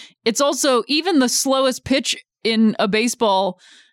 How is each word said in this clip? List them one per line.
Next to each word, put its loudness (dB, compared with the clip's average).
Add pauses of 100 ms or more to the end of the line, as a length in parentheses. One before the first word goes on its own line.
(240)
It's -2
also, 0
even 0
the 2
slowest -2
pitch -2 (300)
in 2
a 0
baseball 0 (340)